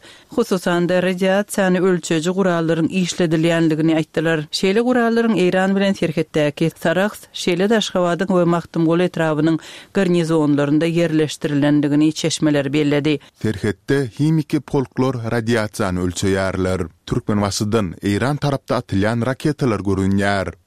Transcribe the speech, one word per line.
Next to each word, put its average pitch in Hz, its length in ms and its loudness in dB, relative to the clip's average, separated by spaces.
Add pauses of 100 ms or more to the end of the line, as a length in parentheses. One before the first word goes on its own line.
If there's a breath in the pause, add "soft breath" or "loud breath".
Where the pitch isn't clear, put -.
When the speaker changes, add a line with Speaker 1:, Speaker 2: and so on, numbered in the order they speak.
(300 loud breath)
Speaker 1:
hususan 175 600 0
da 185 100 2
radiasiýany 185 800 0
ölçeji 175 500 0
gurallaryň 170 600 0
işledilýänligini 165 1120 2
aýtdylar. 160 520 -2
Şeýle 196 300 0
gurallaryň 233 560 2
Iran 185 380 2
bilen 196 180 2
serhetdäki 160 840 0
Sarax, 180 320 0 (220)
şeýle 180 360 0
de 226 80 2
Aşgabatyň 180 500 -2
we 180 160 2
Mahdumgoly 170 600 0
etrabynyň 160 560 0 (340 loud breath)
garnizonlarynda 156 920 2
ýerleşdirilendigini 151 1300 2
çeşmeler 143 600 -2
belledi. 143 460 0 (220 loud breath)
Speaker 2:
Serhetde 110 680 -2 (100)
himiki 156 400 0
polklor 131 560 -2
radiasiýany 113 920 -2
ölçeýärler. 92 800 -2 (200)
Türkmenwasydan 104 920 -2
Iran 101 360 0
tarapda 139 380 -4
atylýan 110 500 -2
raketalar 127 540 -2
görünýär. 98 720 -2 (160)